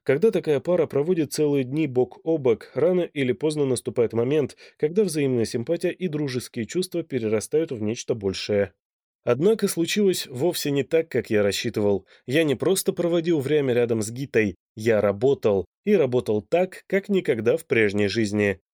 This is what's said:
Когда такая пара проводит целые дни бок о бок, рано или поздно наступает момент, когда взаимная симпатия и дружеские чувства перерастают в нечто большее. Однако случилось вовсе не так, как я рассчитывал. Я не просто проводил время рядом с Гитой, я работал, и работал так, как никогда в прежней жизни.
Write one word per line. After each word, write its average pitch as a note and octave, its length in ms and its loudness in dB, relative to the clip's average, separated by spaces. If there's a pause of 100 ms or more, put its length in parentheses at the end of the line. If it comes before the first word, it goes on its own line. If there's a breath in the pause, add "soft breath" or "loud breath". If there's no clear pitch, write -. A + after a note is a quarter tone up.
Когда D#3+ 300 2
такая D#3 260 0
пара E3+ 300 0
проводит D#3 440 -2
целые C#3+ 300 0
дни C#3+ 240 -2
бок B2 380 0
о E3 140 0
бок, B2 360 0
рано F3 280 2
или C#3 280 -2
поздно D3+ 360 0
наступает A#2 480 0
момент, B2+ 420 0 (220 loud breath)
когда F3 260 0
взаимная C#3 400 0
симпатия D#3+ 480 -4
и F3+ 160 -6
дружеские B2+ 580 -6
чувства E3+ 380 -6
перерастают A#2+ 680 -2
в A2+ 100 -6
нечто A2+ 360 -2
большее. G2 560 0 (500)
Однако F#3+ 460 2
случилось F3+ 580 0
вовсе C#3+ 460 -2
не C#3 100 0
так, D#3+ 260 0
как - 220 -2
я G#2 140 4
рассчитывал. G2+ 640 0 (200 soft breath)
Я D3 160 2
не C#3 140 2
просто F#3 360 0
проводил E3+ 460 0
время C#3 360 0
рядом A#2 280 0
с G#2 80 -6
Гитой, A#2 460 -2 (180)
я A2 260 2
работал, G#2 640 2 (180)
и G#3 100 2
работал B2 480 0
так, F#3 460 -2
как F#3+ 200 -2
никогда C#3+ 480 0
в - 100 -6
прежней G#2 420 2
жизни. G#2 500 0 (160)